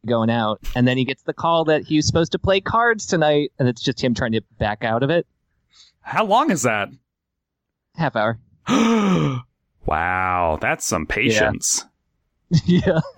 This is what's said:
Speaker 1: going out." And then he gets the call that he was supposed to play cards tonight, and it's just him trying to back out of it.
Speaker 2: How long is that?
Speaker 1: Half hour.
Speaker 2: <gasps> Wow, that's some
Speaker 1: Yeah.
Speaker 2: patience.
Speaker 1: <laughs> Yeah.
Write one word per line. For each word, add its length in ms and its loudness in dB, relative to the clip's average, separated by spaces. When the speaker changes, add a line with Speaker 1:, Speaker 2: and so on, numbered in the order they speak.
Speaker 1:
going 240 0
out." 300 0
And 100 2
then 120 2
he 80 0
gets 180 -8
the 100 -6
call 320 0
that 200 2
he 100 -2
was 100 2
supposed 280 0
to 60 -2
play 200 0
cards 460 0
tonight, 520 2
and 120 2
it's 120 -6
just 220 -4
him 100 2
trying 200 -2
to 80 0
back 260 -4
out 200 0
of 60 0
it. 160 0
Speaker 2:
How 240 -2
long 260 2
is 120 -2
that? 260 0
Speaker 1:
Half 220 -2
hour. 200 0
Speaker 2:
<gasps> 800 2
Wow, 760 -2
that's 240 -4
some 240 -4
Speaker 1:
Yeah. 60 -4
Speaker 2:
patience. 720 -2
Speaker 1:
<laughs> 760 -4
Yeah. 340 2